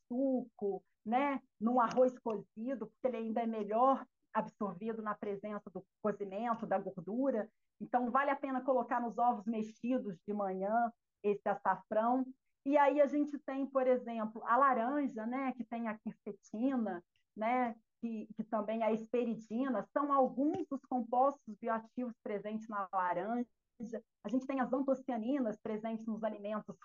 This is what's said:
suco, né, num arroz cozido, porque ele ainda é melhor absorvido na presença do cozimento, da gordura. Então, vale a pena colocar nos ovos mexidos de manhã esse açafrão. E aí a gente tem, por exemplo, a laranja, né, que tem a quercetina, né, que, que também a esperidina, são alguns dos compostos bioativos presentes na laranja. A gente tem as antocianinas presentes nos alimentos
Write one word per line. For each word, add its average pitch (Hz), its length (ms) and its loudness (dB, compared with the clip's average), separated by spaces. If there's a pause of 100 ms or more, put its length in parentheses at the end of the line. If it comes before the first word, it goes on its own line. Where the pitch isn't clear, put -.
suco, 240 760 -2 (220)
né, 269 340 0 (220)
num 247 180 2
arroz 254 420 4
cozido, 220 680 -6
porque - 200 -4
ele 226 120 -2
ainda 226 240 -2
é 226 40 -2
melhor 220 560 2 (300)
absorvido 214 720 -4
na 208 120 -2
presença 208 560 -8
do 180 140 -10 (180)
cozimento, 208 640 -2
da 190 120 2
gordura. 208 680 -2 (320)
Então, 240 320 0
vale 277 200 4
a 269 60 2
pena 262 260 -4
colocar 254 360 2
nos 233 200 -4
ovos 240 260 2
mexidos 220 720 -2 (100)
de 208 60 -4
manhã 208 580 0 (320)
esse 202 240 0
açafrão. 214 800 2 (400)
E 285 140 6
aí 285 220 6
a 277 80 8
gente 294 320 0
tem, 269 260 -4
por 262 220 2
exemplo, 233 580 0
a 233 100 6
laranja, 254 680 2
né, 254 260 -2
que 247 120 -8
tem 233 240 -6
a 214 100 -4
quercetina, 220 1040 -4 (340)
né, 233 380 0 (260)
que, 226 360 -6
que 220 80 -4
também 220 400 -2
a 220 80 2
esperidina, 233 1000 -2
são 285 200 0
alguns 277 560 2
dos 277 180 -6
compostos 254 760 0
bioativos 226 640 -4
presentes 214 460 -6
na 202 240 -4
laranja. 190 540 0 (800)
A 208 40 -8
gente 254 180 0
tem 269 140 -2
as 240 120 -2
antocianinas 262 880 0
presentes 220 460 -6
nos 214 160 -4
alimentos 208 640 -6